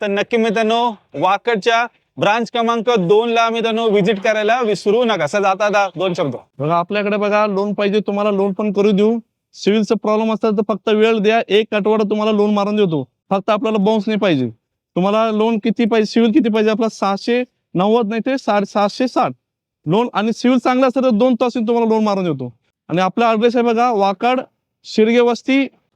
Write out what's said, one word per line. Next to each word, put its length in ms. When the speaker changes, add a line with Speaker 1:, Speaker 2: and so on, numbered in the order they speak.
Speaker 1:
तर 60
नक्की 300
मित्रांनो, 560
वाकडच्या 720
ब्रांच 340
क्रमांक 400
दोन 380
ला 220
मित्रांनो 380
व्हिजिट 320
करायला 400
विसरू 440
नका. 220
सर, 160
जाता 260
जाता 280
दोन 180
शब्द. 220
Speaker 2:
बघा, 180
आपल्याकडे 400
बघा, 300
लोन 260
पाहिजे 280
तुम्हाला, 300
लोन 220
पण 200
करू 180
देऊ. 300
सिव्हिलचा 420
प्रॉब्लेम 380
असेल 240
तर 120
फक्त 200
वेळ 300
द्या, 300
एक 240
आठवडा 380
तुम्हाला 220
लोन 220
मारून 220
देतो. 320
फक्त 200
आपल्याला 280
बाउन्स 280
नाही 120
पाहिजे. 320
तुम्हाला 340
लोन 280
किती 260
पाहिजे, 220
सिव्हिल 260
किती 160
पाहिजे 220
आपला? 180
सहाशे 560
नव्वद 340
नाही 180
ते 120
साडे 280
सहाशे 420
साठ 240
लोन 260
आणि 200
सिव्हिल 320
चांगला 220
असेल 180
तर 60
दोन 240
तासात 280
तुम्हाला 260
लोन 160
मारून 200
देतो. 300
आणि 120
आपला 300
ॲड्रेस 260
आहे 80
बघा, 260
वाकड 500
शिरगे 360
वस्ती 480